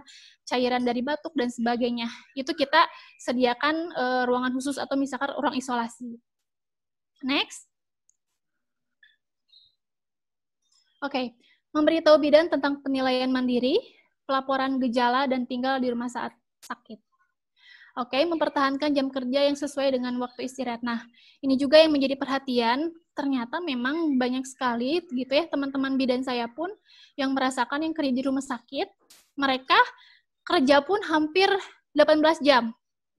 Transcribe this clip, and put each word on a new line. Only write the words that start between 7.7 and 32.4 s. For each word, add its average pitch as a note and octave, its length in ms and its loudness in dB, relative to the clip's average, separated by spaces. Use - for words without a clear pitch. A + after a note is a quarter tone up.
Oke, C4 320 -6
memberitahu D#4 480 6
bidan D4+ 320 4
tentang C#4+ 300 -2
penilaian C4 480 0
mandiri, B3+ 500 2
pelaporan C4+ 560 -2
gejala, B3 480 2
dan B3 160 -2
tinggal C4 320 -2
di B3+ 140 -2
rumah A#3+ 180 -6
saat A#3 220 -8
sakit. - 320 -16
Oke, B3+ 320 -4
mempertahankan D4 640 0
jam C#4 160 2
kerja C4+ 400 0
yang C#4+ 80 2
sesuai C#4 400 -2
dengan B3 240 -4
waktu B3 320 -8
istirahat. A#3+ 320 -8
Nah, A#3 220 -6
ini C4+ 100 2
juga C#4 240 6
yang D#4+ 160 6
menjadi C4+ 240 0
perhatian, C4 720 -2
ternyata C#4 480 -4
memang C#4+ 560 -2
banyak B3+ 240 -2
sekali B3+ 560 -2
gitu B3+ 160 -6
ya, D#4 160 2
teman-teman C4+ 480 -4
bidan B3+ 320 0
saya A#3+ 240 -4
pun D#4+ 180 -8
yang C4+ 160 -2
merasakan C4+ 560 -2
yang D#4+ 80 -4
kerja D4 160 -2
di B3+ 160 -2
rumah C4+ 160 -2
sakit, C#4 480 -8
mereka C4+ 400 2
kerja C#4+ 400 4
pun F#4+ 240 0
hampir D#4 400 2
delapan D4+ 240 6
belas D#4 240 4